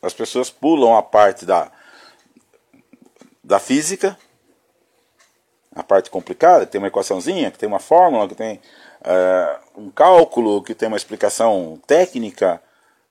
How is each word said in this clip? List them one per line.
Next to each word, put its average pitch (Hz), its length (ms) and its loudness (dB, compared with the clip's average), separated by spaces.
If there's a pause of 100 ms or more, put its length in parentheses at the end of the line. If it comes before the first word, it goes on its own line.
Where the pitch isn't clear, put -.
As 92 100 -8
pessoas 123 380 -6
pulam 139 440 2
a 107 80 2
parte 98 440 2
da, 87 260 -2 (1700)
da 98 160 0
física, 185 600 -4 (1600)
a 82 80 -12
parte - 280 -2
complicada, 117 560 0
que - 60 -14
tem 101 80 -4
uma 98 80 -6
equaçãozinha, 104 600 -6
que - 80 -18
tem 220 80 -6
uma 101 120 -4
fórmula, 156 500 2
que 104 60 -18
tem, 110 260 -10 (420)
é, 90 560 0 (160)
um 101 160 -20
cálculo, 131 720 2
que - 120 -12
tem 113 140 -4
uma 107 100 -4
explicação 101 880 -4
técnica, 113 760 -2 (480)